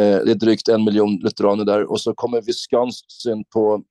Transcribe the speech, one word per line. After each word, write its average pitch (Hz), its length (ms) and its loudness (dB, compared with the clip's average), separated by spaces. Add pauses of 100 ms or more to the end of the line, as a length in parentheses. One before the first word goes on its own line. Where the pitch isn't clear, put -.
(260)
det 113 60 4
är 113 40 2
drygt 110 320 0
en 110 160 2
miljon 104 400 2
lutheraner 104 420 0
där. 101 260 2
Och 107 100 -2
så 113 120 -4
kommer 120 280 -4
Wisconsin 117 1000 -4 (100)
på 107 380 0